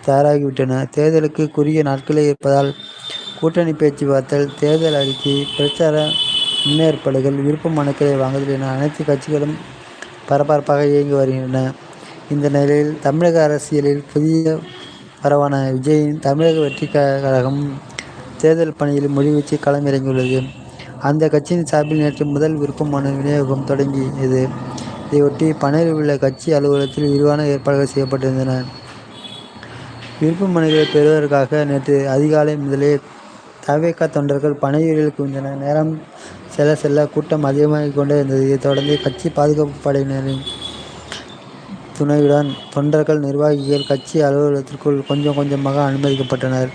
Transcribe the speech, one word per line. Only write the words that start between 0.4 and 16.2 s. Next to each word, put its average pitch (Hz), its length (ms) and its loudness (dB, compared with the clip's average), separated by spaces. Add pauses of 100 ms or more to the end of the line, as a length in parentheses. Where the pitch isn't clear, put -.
தேர்தலுக்கு 156 600 0
குறுகிய 151 320 0
நாட்களே 143 420 0
இருப்பதால் 139 460 2 (640)
கூட்டணி 165 380 0
பேச்சுவார்த்தை, 143 760 0 (100)
தேர்தல் 156 360 2
அறிக்கை, 139 420 0 (140)
பிரச்சார 151 440 0 (680)
முன்னேற்பாடுகள், 139 800 0
விருப்ப 151 280 0
மனுக்களை 143 480 0
வாங்குதல் 135 360 -2
என 135 160 -4
அனைத்து 147 340 -2
கட்சிகளும் 147 520 -2 (680)
பரபரப்பாக 147 600 2
இயங்கி 143 260 2
வருகின்றன. 131 460 0 (720)
இந்த 147 180 0
நிலையில் 147 520 2
தமிழக 165 420 2
அரசியலில் 143 640 0
புதிய 160 400 0 (720)
வரவான 143 380 2 (140)
விஜயின் 147 480 0
தமிழக 160 420 2